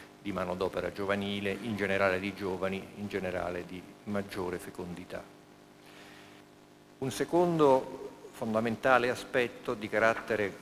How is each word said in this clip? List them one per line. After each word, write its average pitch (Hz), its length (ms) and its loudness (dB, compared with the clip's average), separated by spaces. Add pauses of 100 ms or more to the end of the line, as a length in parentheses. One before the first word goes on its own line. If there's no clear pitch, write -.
(200)
di 101 120 -6
manodopera 90 600 -2
giovanile, 101 720 -2
in 113 140 -4
generale 98 420 2
di 98 160 -4
giovani, 95 500 -4 (120)
in 101 120 -6
generale 90 560 -4
di 92 160 -12 (240)
maggiore 98 540 -4
fecondità. 90 640 -10 (1800)
Un 131 120 -4
secondo 151 960 4 (260)
fondamentale 120 800 4
aspetto 120 640 -2
di 107 140 -8
carattere, 107 720 2